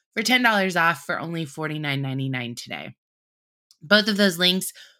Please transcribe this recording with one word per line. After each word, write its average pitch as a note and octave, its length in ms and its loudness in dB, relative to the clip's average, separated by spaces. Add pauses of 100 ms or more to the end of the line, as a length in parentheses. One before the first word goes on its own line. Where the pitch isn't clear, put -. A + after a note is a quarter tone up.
(180)
for A3+ 60 -2
ten B3 180 4
dollars G3+ 340 2
off E3+ 300 2
for - 120 -4
only E3 280 -6
forty-nine D3+ 560 -4
ninety-nine C3 540 -4
today. D#2+ 380 -12 (880)
Both G3+ 280 2
of G3+ 80 0
those G3 200 4
links F3+ 360 2 (260)